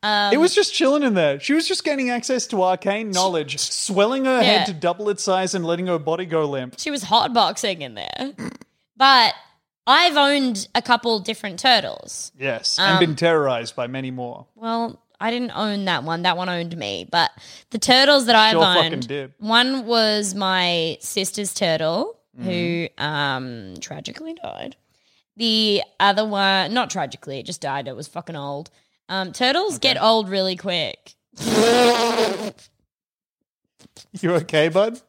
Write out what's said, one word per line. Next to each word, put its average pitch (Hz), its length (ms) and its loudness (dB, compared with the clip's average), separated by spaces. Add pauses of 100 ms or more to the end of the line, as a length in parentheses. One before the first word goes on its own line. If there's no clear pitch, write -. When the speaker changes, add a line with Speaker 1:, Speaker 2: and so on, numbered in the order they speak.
Speaker 1:
Um, 208 280 2
Speaker 2:
It 262 60 4
was 349 160 4
just - 180 2
chilling 285 300 2
in 247 120 2
there. 147 260 2
She 277 140 0
was 330 120 2
just 381 180 -2
gaining 269 260 0
access 240 380 -2
to 196 140 0
arcane 196 480 0
knowledge, 175 480 0
swelling 220 680 0
her 254 160 4
Speaker 1:
Yeah. - 0 -
Speaker 2:
head 196 240 4
to 202 60 -6
double 175 380 -2
its 196 140 -4
size 185 300 0
and 180 100 -2
letting 170 240 -2
her 175 100 0
body 160 260 -4
go 160 200 0
limp. 135 340 -6
Speaker 1:
She - 120 -6
was 269 140 -6
hotboxing 208 760 0
in 127 140 -14
there. 104 380 -10 (640)
But 247 380 6 (520)
I've 311 300 4
owned 277 580 2
a 233 80 2
couple 233 380 0
different 196 400 -10
turtles. - 800 -2
Speaker 2:
Yes, 131 400 -4
and 190 160 2
Speaker 1:
Um, 190 60 4
Speaker 2:
been 160 160 2
terrorized 139 600 0
by 123 100 -4
many 131 240 -8
more. 127 440 -12
Speaker 1:
Well, 226 440 -6 (220)
I 220 100 -2
didn't 247 240 -4
own 202 300 -2
that 165 200 -2
one. 165 180 -4
That 175 160 2
one 180 100 -4
owned 170 280 -4
me. 101 340 -8
But - 200 0 (400)
the 226 80 -6
turtles 277 480 4
that 233 80 4
I've 220 180 6
Speaker 2:
Sure 165 100 4
fucking 175 320 4
Speaker 1:
owned, 123 140 -8
Speaker 2:
did. 139 300 -8
Speaker 1:
one 247 480 0
was 214 480 0
my 180 680 0
sister's 196 540 -6
turtle, 170 640 -2 (200)
who, 170 500 -4
Speaker 2:
Mm-hmm. - 160 -12
Speaker 1:
um, 131 760 -4
tragically 311 520 -14 (100)
died. - 320 -12 (640)
The 220 460 0 (180)
other 202 240 4
one, 196 480 0
not 233 160 -2
tragically, 139 520 -8
it 117 40 -12
just - 160 -12
died. 139 260 -6
It 131 100 -12
was 147 120 -14
fucking 165 280 -12
old. 143 340 -10 (400)
Um, 185 220 -4
turtles 311 440 0
Speaker 2:
Okay. 262 160 0
Speaker 1:
get - 100 -2
old 220 280 4
really 185 260 -2
quick. 175 560 -6 (240)
<laughs> 226 1160 2 (1700)
Speaker 2:
You 170 160 0
okay, 160 320 2
bud? 208 400 2